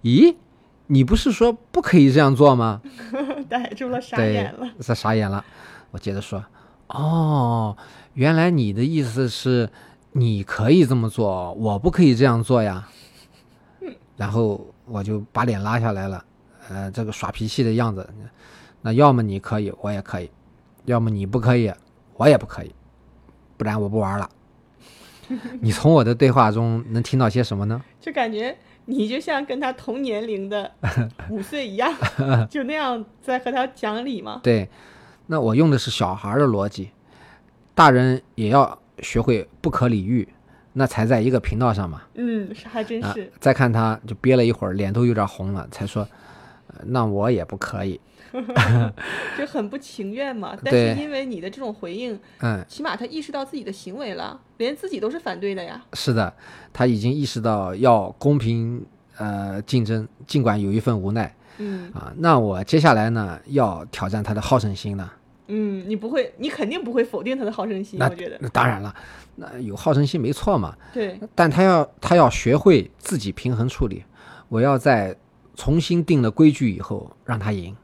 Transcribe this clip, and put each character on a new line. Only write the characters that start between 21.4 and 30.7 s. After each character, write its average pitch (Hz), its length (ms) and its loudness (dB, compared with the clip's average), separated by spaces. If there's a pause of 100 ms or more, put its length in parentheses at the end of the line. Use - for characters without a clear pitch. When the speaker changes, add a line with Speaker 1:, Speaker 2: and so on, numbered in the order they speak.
Speaker 1:
以， 110 140 0 (460)
我 143 100 4
也 147 100 8
不 - 80 -2
可 - 180 -12
以， - 80 -14 (840)
不 - 60 -4
然 107 180 -2
我 101 80 -2
不 107 80 -2
玩 101 220 0
了。 95 100 -6 (720)
<laughs> 247 600 -12
你 110 100 2
从 147 200 4
我 147 120 8
的 117 100 4
对 131 160 4
话 117 220 6
中 113 380 0
能 113 120 -2
听 131 160 -2
到 120 120 4
些 123 140 0
什 104 140 -4
么 101 80 -2
呢？ 117 160 -2 (180)
Speaker 2:
就 330 120 -10
感 233 200 -2
觉 233 240 -6 (300)
你 254 220 -2
就 254 120 -4
像 294 260 -4
跟 262 140 -6
他 269 140 -2
同 262 280 -8
年 226 260 -4
龄 196 220 -6
的 202 200 -6 (600)